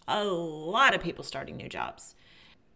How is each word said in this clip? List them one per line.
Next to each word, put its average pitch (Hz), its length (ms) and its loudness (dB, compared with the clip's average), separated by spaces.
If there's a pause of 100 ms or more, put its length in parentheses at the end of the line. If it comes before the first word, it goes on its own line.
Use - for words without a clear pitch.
a 208 160 2
lot 175 680 4
of 180 80 0
people - 220 -6
starting - 320 -8
new - 140 -10
jobs. - 460 -8 (600)